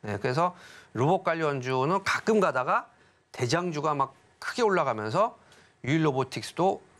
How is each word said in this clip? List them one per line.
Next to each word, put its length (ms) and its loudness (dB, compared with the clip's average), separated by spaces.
네, 160 -6
그래서 360 0
로봇 320 0
관련주는 800 0
가끔 360 2
가다가 480 0
대장주가 600 -2
막 200 -2
크게 220 -6
올라가면서 760 0
유일 200 2
로보틱스도 800 -2